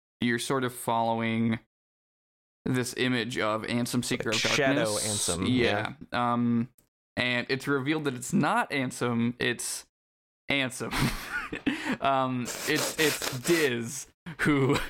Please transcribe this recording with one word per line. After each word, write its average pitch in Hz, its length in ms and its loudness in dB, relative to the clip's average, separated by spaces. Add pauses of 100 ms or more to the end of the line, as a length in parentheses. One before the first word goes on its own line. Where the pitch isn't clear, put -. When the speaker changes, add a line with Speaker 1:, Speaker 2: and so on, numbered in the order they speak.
(220)
Speaker 1:
you're 120 180 2
sort 131 240 0
of 123 100 -2
following 113 880 0 (1040)
this 127 320 0
image 123 400 0
of 107 260 0
Ansem, 120 420 0
Seeker 117 260 -2
Speaker 2:
Like 110 140 0
Speaker 1:
of 113 60 2
Speaker 2:
Shadow 135 240 4 (100)
Speaker 1:
Darkness. 107 440 0
Speaker 2:
Ansem, 87 200 0
Speaker 1:
Yeah. 113 440 2 (200)
Speaker 2:
yeah. 120 200 2
Speaker 1:
Um, 120 360 2 (480)
and 123 320 0
it's 135 180 -2
revealed 143 380 0
that 135 100 0
it's 120 180 -10
not 196 380 2
Ansem, 123 680 0
it's - 460 -4 (640)
Ansem. 131 440 -2
<laughs> - 400 -2 (680)
Um, 131 420 2 (240)
it's, 139 320 0
it's 139 420 0
Diz 127 640 0 (320)
who 139 380 4 (120)